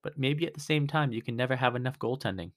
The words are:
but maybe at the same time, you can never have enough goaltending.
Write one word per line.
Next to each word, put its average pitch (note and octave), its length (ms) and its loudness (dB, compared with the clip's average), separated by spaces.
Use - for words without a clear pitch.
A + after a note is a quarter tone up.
but - 160 -6
maybe D3 280 2
at - 80 -8
the D3 60 -14
same D3 280 2
time, D3 240 2
you A2+ 100 -2
can A#2+ 140 -4
never B2+ 180 2
have B2 220 0
enough B2+ 220 -2
goaltending. G2+ 580 -4